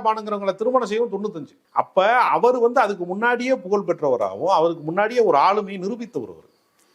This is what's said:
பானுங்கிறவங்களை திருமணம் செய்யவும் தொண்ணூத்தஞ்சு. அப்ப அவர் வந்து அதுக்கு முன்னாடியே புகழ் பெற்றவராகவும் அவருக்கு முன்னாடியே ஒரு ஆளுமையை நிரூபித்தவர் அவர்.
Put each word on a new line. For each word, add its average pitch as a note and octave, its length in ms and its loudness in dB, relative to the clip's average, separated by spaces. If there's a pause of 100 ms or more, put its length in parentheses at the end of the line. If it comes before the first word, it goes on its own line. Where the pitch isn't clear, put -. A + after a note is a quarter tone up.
பானுங்கிறவங்களை G#3 500 -2
திருமணம் A#3+ 340 0
செய்யவும் A3+ 240 -2
தொண்ணூத்தஞ்சு. F#3 420 -8 (160)
அப்ப - 360 0 (100)
அவர் A#3 420 4
வந்து A#3+ 220 2
அதுக்கு G3 240 0
முன்னாடியே A#3+ 520 -2
புகழ் G3 300 -2
பெற்றவராகவும் C3+ 720 0
அவருக்கு D#3+ 260 0
முன்னாடியே G#3 360 0
ஒரு E3+ 180 4
ஆளுமையை G3 420 0
நிரூபித்தவர் F#3+ 540 -8
அவர். D#2+ 120 -20 (480)